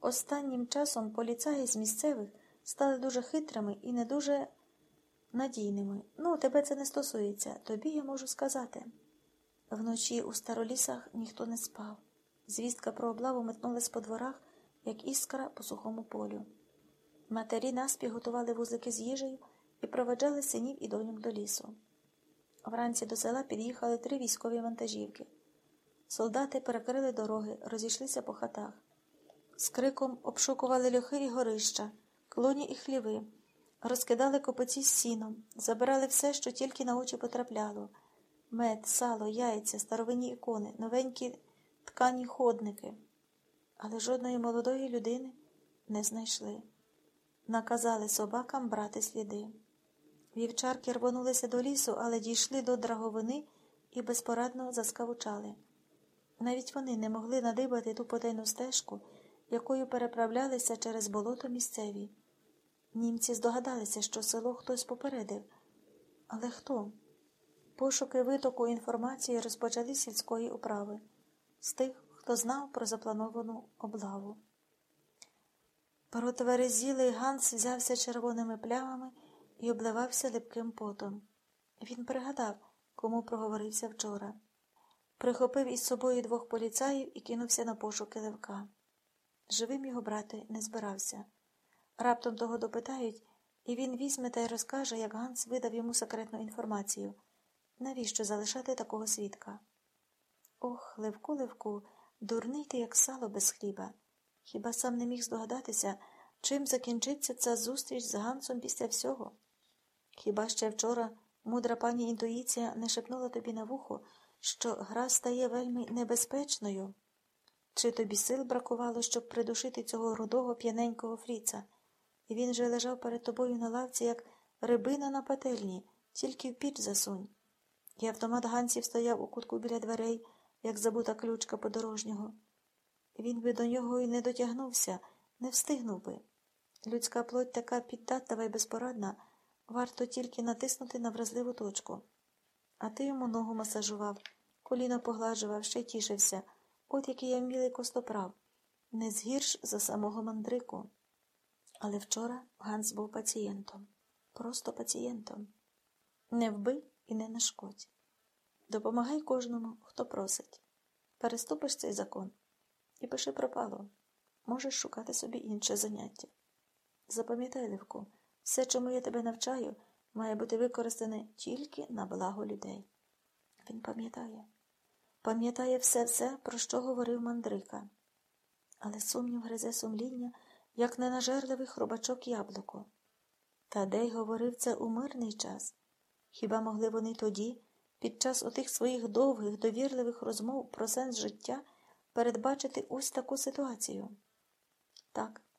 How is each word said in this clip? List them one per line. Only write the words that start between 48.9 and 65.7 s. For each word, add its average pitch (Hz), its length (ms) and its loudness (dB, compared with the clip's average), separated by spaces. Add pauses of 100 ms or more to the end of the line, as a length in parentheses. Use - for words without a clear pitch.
сліди. 208 440 -4 (920)
Вівчарки 240 560 0
рвонулися 247 560 2
до 247 140 4
лісу, 277 360 2
але 233 220 2
дійшли 233 420 2
до 247 140 4
драговини 226 680 0 (460)
і 247 120 -2
безпорадно 240 720 0
заскавучали. 220 840 -2 (840)
Навіть 247 340 0
вони 262 220 -2
не 220 120 0
могли 226 320 0
надибати 233 540 2
ту 233 100 -4
потайну 233 420 0
стежку, 247 540 0 (500)
якою 262 360 2
переправлялися 240 920 2
через 220 320 -2
болото 214 400 -2
місцеві. 208 600 -2 (840)
Німці 233 400 2
здогадалися, 233 680 2
що 220 200 -2
село 226 320 2
хтось 247 300 -2
попередив. 240 580 -4 (840)